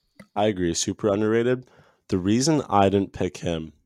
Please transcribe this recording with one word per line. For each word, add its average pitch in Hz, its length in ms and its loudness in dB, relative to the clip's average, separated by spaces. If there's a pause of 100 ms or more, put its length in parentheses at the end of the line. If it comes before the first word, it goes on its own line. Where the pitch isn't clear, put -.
(340)
I 101 120 0
agree, 90 280 0
super - 340 -4
underrated. 113 600 0 (400)
The 98 100 -2
reason 123 500 2
I 98 220 4
didn't 98 240 0
pick 90 240 -6
him 80 340 -6 (140)